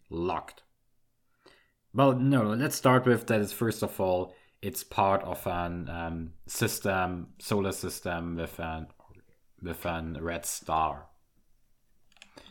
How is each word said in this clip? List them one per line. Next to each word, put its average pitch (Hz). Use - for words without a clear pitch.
locked. 85
Well, 135
no, 127
let's 147
start 127
with 120
that 110
is, 101
first 113
of -
all, 92
it's 98
part 98
of 85
an, 87
um, 82
system, 92
solar 98
system 85
with 82
an, 82
with 85
an 82
red 85
star. 80